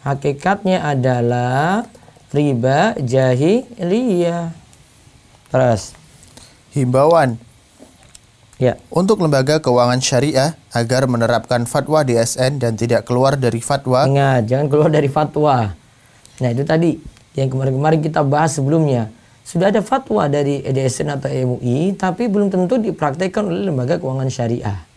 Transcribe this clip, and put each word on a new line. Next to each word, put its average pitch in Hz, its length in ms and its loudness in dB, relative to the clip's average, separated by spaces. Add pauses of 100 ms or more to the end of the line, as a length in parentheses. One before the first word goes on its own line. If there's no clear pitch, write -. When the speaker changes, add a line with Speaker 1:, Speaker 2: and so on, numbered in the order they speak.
Speaker 1:
Hakikatnya 165 800 -2
adalah 127 1040 0 (400)
riba 143 720 2
jahiliyah. 170 1500 0 (960)
Terus. 123 400 2 (800)
Speaker 2:
Himbauan. 135 640 4 (1200)
Speaker 1:
Ya. 127 320 0
Speaker 2:
Untuk 202 320 0
lembaga 147 400 2
keuangan 123 400 2
syariah 135 560 0 (160)
agar 127 400 0
menerapkan 117 560 0
fatwa 147 400 0
D 120 80 0
S 113 240 0
N 127 160 0
dan 117 240 -2
tidak 117 240 0
keluar 131 320 2
dari 120 240 -2
fatwa. 135 480 0
Speaker 1:
Ingat, 135 400 2
jangan 135 240 0
keluar 147 160 4
dari 147 240 2
fatwa. 139 640 0 (640)
Nah, 127 160 -2
itu 131 80 -2
tadi 160 320 0 (400)
yang 135 160 -2
kemarin-kemarin 135 480 0
kita 156 240 -2
bahas 147 320 0
sebelumnya. 139 560 0 (320)
Sudah 190 320 0
ada 214 80 2
fatwa 214 480 -2
dari 143 320 0
D 131 140 -2 (100)
S 123 160 -4
N 143 160 -4
atau 135 80 -8
M 131 280 -2
U - 40 -12
I, 147 400 -2
tapi 190 320 -2
belum 202 160 0
tentu 185 320 0
dipraktekkan 185 640 -4
oleh 196 240 -4
lembaga 143 320 -2
keuangan 131 320 -4
syariah. 113 640 -4